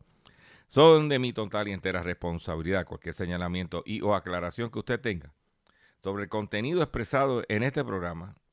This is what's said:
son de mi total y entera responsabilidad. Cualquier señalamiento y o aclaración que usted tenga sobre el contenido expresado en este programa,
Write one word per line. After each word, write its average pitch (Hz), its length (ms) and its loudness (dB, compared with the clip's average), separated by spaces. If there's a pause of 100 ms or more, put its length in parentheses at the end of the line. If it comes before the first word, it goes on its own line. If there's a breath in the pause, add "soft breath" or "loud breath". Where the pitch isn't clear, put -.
(680 loud breath)
son 151 420 8
de 139 100 2
mi 127 140 -2
total 104 340 -2
y 101 60 -4
entera 90 300 -2
responsabilidad. 85 840 -2
Cualquier 82 280 -10
señalamiento 87 720 -4
y 110 160 -6
o 104 140 2
aclaración 90 540 -4
que 113 100 -8
usted 117 220 -2
tenga 87 320 -6 (680 soft breath)
sobre 101 220 -4
el 92 60 -8
contenido 110 520 -2
expresado 131 680 0
en 107 140 0
este 139 200 -2
programa, 90 540 -8 (160)